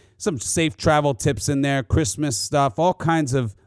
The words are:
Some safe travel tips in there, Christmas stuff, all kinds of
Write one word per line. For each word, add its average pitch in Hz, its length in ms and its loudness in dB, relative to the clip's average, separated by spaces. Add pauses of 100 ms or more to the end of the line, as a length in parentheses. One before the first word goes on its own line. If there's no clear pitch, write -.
(180)
Some 170 200 -4
safe 160 380 -2
travel 151 380 2
tips 131 340 -2
in 139 140 0
there, 139 200 0
Christmas 147 540 0
stuff, 139 420 0
all 175 140 2
kinds 160 400 0
of 123 240 -2 (100)